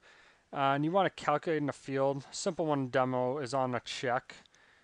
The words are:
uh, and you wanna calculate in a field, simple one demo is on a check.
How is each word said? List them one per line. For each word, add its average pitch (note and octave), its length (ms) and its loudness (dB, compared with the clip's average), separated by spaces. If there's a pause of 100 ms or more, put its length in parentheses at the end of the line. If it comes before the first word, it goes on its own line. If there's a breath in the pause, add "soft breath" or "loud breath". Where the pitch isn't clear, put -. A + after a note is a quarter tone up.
(520 loud breath)
uh, C#3 220 2
and C#3+ 100 0
you D#3 60 0
wanna F#3 180 4
calculate D3+ 540 0
in C#3+ 80 -2
a - 20 -2
field, C3+ 580 -2
simple F3 360 -2
one C#3+ 220 0
demo B2+ 500 2
is C3 160 -6
on C3 200 0
a A#2 60 0
check. - 540 -4 (500 soft breath)